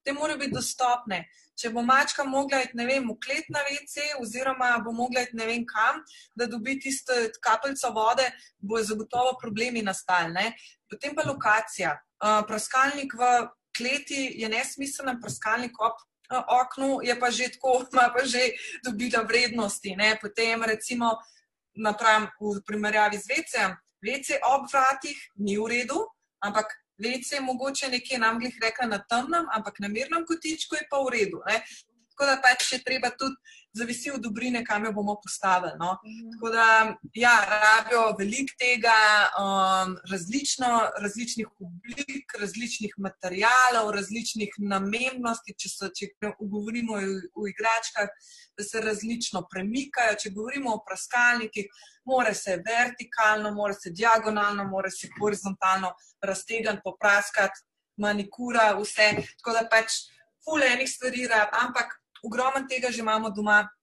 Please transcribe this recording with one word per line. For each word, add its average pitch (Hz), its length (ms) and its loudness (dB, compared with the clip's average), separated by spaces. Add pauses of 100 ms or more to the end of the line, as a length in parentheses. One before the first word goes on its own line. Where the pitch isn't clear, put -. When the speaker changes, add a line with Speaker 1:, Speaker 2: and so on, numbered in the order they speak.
Speaker 1:
Te 277 120 -4
morajo 302 260 -2
biti 269 140 -4
dostopne. 240 720 -2 (340)
Če 240 120 -4
bo 233 140 -4
mačka 277 400 4
mogla 269 400 0
iti, 247 100 -10
ne 240 120 -4
vem, 262 200 0
v 214 120 -4
klet 294 300 -4
na 294 120 -4
V 277 220 -4
C - 180 -10 (140)
oziroma 254 640 -2
bo 220 140 -6
mogla 247 300 -2
iti 240 140 -6
ne 226 100 -4
vem 233 200 -2
kam, 247 340 2 (300)
da 240 180 -4
dobi 240 320 -4
tisto 269 320 -4 (280)
kapljico 240 520 0
vode, 226 320 2 (300)
bojo 214 300 -2
zagotovo 240 520 0
problemi 233 460 -4
nastali, 180 500 0
ne. 190 140 0 (400)
Potem 285 280 -10
pa 311 80 0
lokacija. 214 680 0 (220)
A, 214 280 2
praskalnik 262 720 0
v 247 140 2 (400)
kleti 269 680 -4
je 220 140 -6
nesmiseln, 262 720 -4
praskalnik 240 580 -4
ob, - 220 0 (300)
eh, 247 100 0 (140)
oknu 269 360 2 (120)
je 240 180 0
pa 247 100 2
že 240 220 -2
tako, 254 320 2
<laughs> - 80 -16
ima 247 180 6
pa 247 140 0
že 247 240 2 (300)
dobila 240 440 -2
vrednosti, 226 720 0
ne. 214 220 2
Potem 226 480 -2
recimo 226 500 0 (640)
napram, 214 600 2
v 208 280 -6
primerjavi 208 540 0
z - 100 -12
V 302 140 -2
C-jem, 202 300 -2 (240)
V 247 220 -6
C 277 220 -2
ob 254 260 2
vratih 277 540 0 (140)
ni 202 220 -2
v 220 120 -2
redu, 247 320 -2 (420)
ampak 208 240 -2 (240)
V 240 280 -4
C 277 220 -6
mogoče 269 480 -4
nekje, 247 300 -4
nam 233 200 2
glih 247 200 -6
rekla, 226 280 -2
na 208 140 -2
temnem, 262 480 -2
ampak 208 320 -6
na 202 80 -6
mirnem 277 340 -2
kotičku 320 540 -4
je 302 100 -6
pa 277 140 0
v 262 100 0
redu, 196 320 -2
ne. 214 160 -2 (500)
Tako 277 200 0
da 269 80 4
pač 254 320 4
je 254 100 -2
treba 247 320 -2
tudi, 262 240 -4 (360)
zavisi 233 420 -6
od 262 80 -6
dobrine, 233 420 -4
kam 214 220 -2
jo 226 80 -2
bomo 208 240 -2
postavili, 185 580 0
no. 175 220 -2
Speaker 2:
Mhm. 226 340 -18
Speaker 1:
Tako 226 200 -6
da, 226 160 6 (480)
ja, 240 180 6 (140)
rabijo 220 560 6 (100)
veliko 208 420 -2
tega, 240 380 4 (380)
um, 190 720 2
različno, 214 640 -2 (260)
različnih 220 600 -6
oblik, 240 840 -12
različnih 208 600 -6
materialov, 214 960 2
različnih 208 640 -4
namembnosti, 226 1000 -4
če - 120 -10
so, 190 200 -8
če 202 220 -10 (240)
govorimo 214 640 -4
o, 196 80 -2 (240)
o 208 160 -6
igračkah, 226 640 -2 (380)
da - 120 -12
se 220 180 -4
različno 214 680 -4
premikajo. 220 720 -2
Če 208 100 -6
govorimo 233 460 -4
o - 80 -10
praskalnikih, 226 880 0 (300)
mora 247 340 2
se 185 240 -2
vertikalno, 220 960 0
mora 202 160 0
se 190 180 -10
diagonalno, 208 760 2
mora 190 240 -2
se - 200 -12
horizontalno 190 840 0 (240)
raztegniti, 202 680 -4
popraskati, 202 800 2 (340)
manikura, 208 760 2
vse. 208 340 2 (240)
Tako 226 240 -4
da 226 80 2
pač 220 320 2 (500)
ful 311 160 0
enih 254 280 2
stvari 254 360 -4
rab-, 214 300 2
ampak 240 400 -2 (220)
ogromno 254 480 -2
tega 254 240 -2
že 233 100 -6
imamo 220 300 0
doma. 208 340 4 (180)